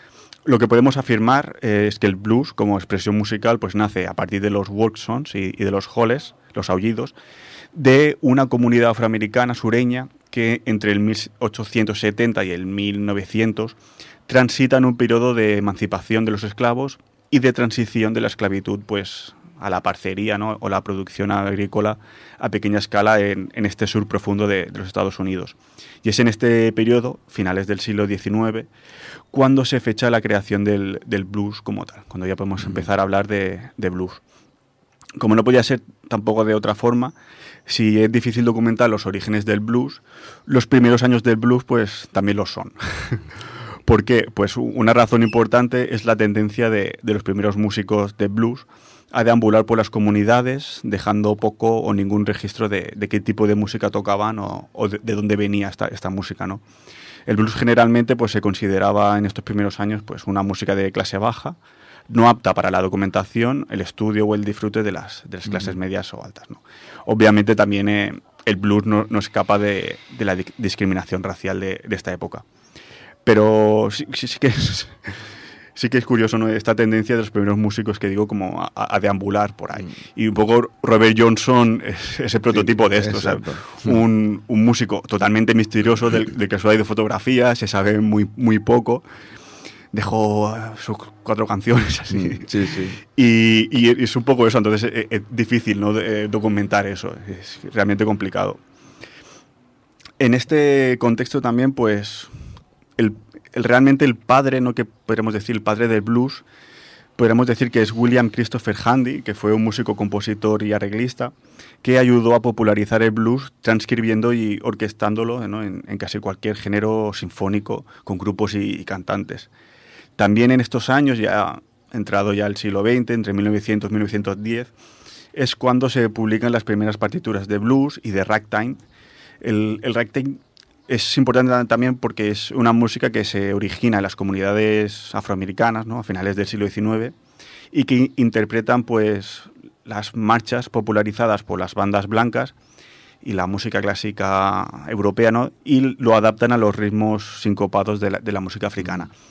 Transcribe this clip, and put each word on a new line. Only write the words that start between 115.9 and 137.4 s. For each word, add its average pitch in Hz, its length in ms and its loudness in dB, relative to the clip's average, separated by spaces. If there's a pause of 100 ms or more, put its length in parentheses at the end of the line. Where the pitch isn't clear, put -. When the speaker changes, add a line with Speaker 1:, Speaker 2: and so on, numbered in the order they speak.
Speaker 1:
casi 98 220 -8
cualquier 104 380 -6
género 107 560 -2
sinfónico, 101 720 -6 (180)
con 98 160 -6
grupos 101 340 -4
y, 104 60 -4
y 101 260 -6
cantantes. 95 640 -8 (640)
También 107 360 4
en 127 80 4
estos 120 300 -2
años, 135 280 2
ya 101 440 -2 (320)
entrado 101 400 -2
ya 101 120 0
el 101 120 -6
siglo 101 260 -4
veinte, 120 300 2
entre 107 180 -2
mil 101 140 0
novecientos 107 440 -2
y 101 40 -4
mil 107 80 -2
novecientos 101 420 -4
diez, 117 300 -6 (580)
es 135 240 -4
cuando 127 340 2
se 120 200 2
publican 110 420 -2
las 113 140 -2
primeras 107 320 -2
partituras 104 500 -4
de 104 100 -2
blues 135 460 0
y 110 80 -8
de 95 140 -2
ragtime. 107 500 -2 (640)
El, 107 420 -2
el 120 120 -4
ragtime 131 420 -4 (540)
es - 280 -2
importante 127 360 4 (160)
también 123 260 0
porque 110 360 -4
es - 200 -8
una 117 220 4
música 117 380 0
que 110 120 -2
se 101 300 -4
origina 104 460 -2
en 98 40 -2
las 95 140 -8
comunidades 104 960 -2
afroamericanas, 104 720 -4
¿no? 117 140 -8
a 110 40 -10
finales 95 320 -4
del 98 120 -4
siglo 101 180 -4
diecinueve, 110 480 -4 (580)